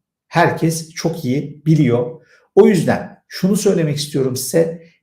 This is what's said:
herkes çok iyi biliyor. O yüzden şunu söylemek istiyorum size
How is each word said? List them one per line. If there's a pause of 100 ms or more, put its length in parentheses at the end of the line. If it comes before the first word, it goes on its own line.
(280)
herkes
çok
iyi
biliyor. (300)
O
yüzden
şunu
söylemek
istiyorum
size (200)